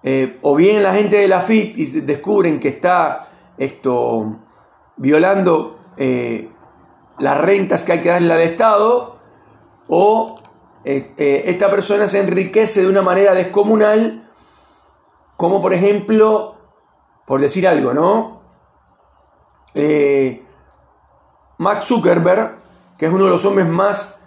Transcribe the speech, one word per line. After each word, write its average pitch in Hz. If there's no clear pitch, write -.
Eh, 131
o 143
bien 202
la 190
gente 202
de 202
la 190
afip 208
y 156
se 143
descubren 151
que 151
está 170
esto, 120
violando, 170
eh, 120
las 139
rentas 180
que 175
hay 170
que 170
darle 175
al 165
Estado, 214
o, 214
eh, 139
eh, 139
esta 185
persona 202
se 196
enriquece 202
de 185
una 196
manera 185
descomunal, 208
como 180
por 185
ejemplo, 208
por 135
decir 180
algo, 135
¿no? 196
Eh, 143
Mark 202
Zuckerberg, 180
que 156
es 165
uno 190
de 190
los 180
hombres 196
más 190